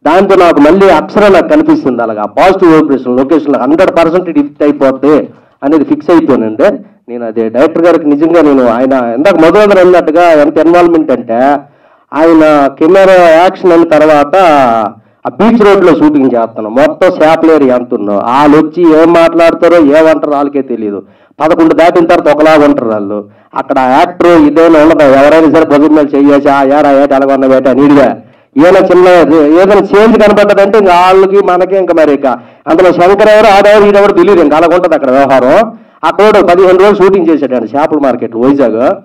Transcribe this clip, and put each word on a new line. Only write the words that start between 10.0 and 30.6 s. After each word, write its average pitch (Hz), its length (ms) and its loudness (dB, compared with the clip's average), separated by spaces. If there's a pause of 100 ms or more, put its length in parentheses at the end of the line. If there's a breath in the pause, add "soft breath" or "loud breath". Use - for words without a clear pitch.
ఎంత 151 280 0
ఇన్వాల్వ్‌మెంట్ 170 520 0
అంటే, 120 240 -6 (800 soft breath)
ఆయన 156 520 2
కెమెరా 180 460 2
యాక్షన్ 175 600 2
అయిన 165 120 2
తర్వాత 151 520 0 (920 soft breath)
ఆ - 20 -8
బీచ్ 208 360 -2
రోడ్లో 185 340 2
షూటింగ్ 147 360 0
చేస్తున్నాం, 110 400 -6
మొత్తం 156 340 0
చేపల 160 420 0
ఏరియా 139 240 2
అంత 123 200 -6
ఉన్నాం. 101 220 -4
వాళ్ళు 143 400 0
వచ్చి 156 460 0
ఏం 165 100 2
మాట్లాడతారో, 165 640 0
ఏమంటారో 151 560 0
వాళ్ళకే 139 300 -4
తెలియదు. 110 400 -8 (380 soft breath)
పదకొండు 160 340 -2
దాటిన 175 320 0
తర్వాత 165 300 0
ఒకలాగా 156 280 2
ఉంటారు 135 260 0
వాళ్ళు. 104 340 -8 (300 soft breath)
అక్కడ 135 240 -6
యాక్టర్ 147 480 -2
ఇదేనా 160 560 2
ఉండదు, 156 200 2
ఎవరైనా 143 500 2
సరే 151 260 0
భుజం 151 160 2
మీద 147 200 -2
చేయేసి, 143 340 0
"ఆ, 139 140 0
ఏరా, 143 300 0
ఏట, 139 200 0
ఎలాగ 135 220 0
ఉన్నా 135 140 -2
బేట?" 131 200 0
అని 131 160 0
ఇడిగా. 135 380 0 (360 soft breath)
ఏదైనా 180 200 4
చిన్న, 180 300 2 (260)
ఏదైనా 175 460 2
చేంజ్ 214 380 0
కనపడ్డదంటే 202 600 2